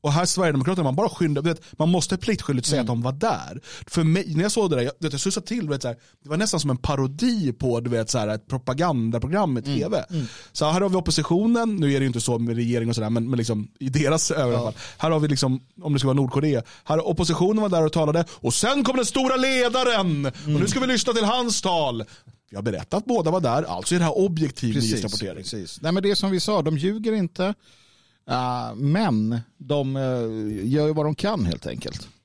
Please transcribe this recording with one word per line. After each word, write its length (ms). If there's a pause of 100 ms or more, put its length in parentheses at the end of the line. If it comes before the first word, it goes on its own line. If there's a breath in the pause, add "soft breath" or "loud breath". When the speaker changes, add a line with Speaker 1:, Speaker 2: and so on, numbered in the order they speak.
Speaker 1:
och 100
här 120
Sverigedemokraterna, 600
man 120
bara 120
skyndar, 340
vet, 360
man 100
måste 280
pliktskyldigt 520
säga 120
Speaker 2:
Mm. 120
Speaker 1:
att 40
de 60
var 100
där. 480 (260 loud breath)
För 180
mig, 300
när 80
jag 100
såg 180
det 60
där, 60
jag, 160
vet, 140
jag 80
studsade 260
till, 220
vet, 140
så 60
här, 80 (260 soft breath)
det 60
var 80
nästan 240
som 100
en 60
parodi 760
på, 280
du 100
vet, 200
så 80
här, 100
ett 180
propagandaprogram 1120
i 20
Speaker 2:
Mm. 200
Speaker 1:
T 100
V. 80 (120)
Speaker 2:
Mm. 160 (260 loud breath)
Speaker 1:
Så 180
här 100
har 80
vi 80
oppositionen, 800
nu 160
är 20
det 60
ju 60
inte 140
så 180
med 180
regering 320
och 60
sådär, 160
men, 200
men 80
liksom, 320 (100)
i 80
deras 420
ögon 220
i 40
alla 80
Speaker 2:
Ja. 80
Speaker 1:
fall. 80 (180 loud breath)
Här 120
har 100
vi 80
liksom, 320 (220)
om 100
det 60
ska 80
vara 100
Nordkorea, 460 (220 loud breath)
här 240
oppositionen 540
var 60
där 180
och 60
talade, 380
och 240
sen 300
kom 120
den 100
stora 300
ledaren, 920
och 60 (140)
nu 100
Speaker 2:
Mm. 120
Speaker 1:
ska 120
vi 60
lyssna 260
till 120
hans 380
tal. 420 (460 loud breath)
Vi 60
har 60
berättat 320
att 100
båda 260
var 100
där, 220
alltså 320
är 40
det 60
här 140
objektiv 560
Speaker 2:
Precis, 160
Speaker 1:
nyhetsrapportering. 520
Speaker 2:
precis. 400
Nej, 100
men 100
det 80
är 40
som 160
vi 100
sa, 220
de 160
ljuger 340
inte. 420 (720 soft breath)
Ah, 480
men 680 (180)
de, 380
eh, 60 (680)
gör 180
ju 80
vad 120
de 80
kan 320
helt 200
enkelt. 420 (160)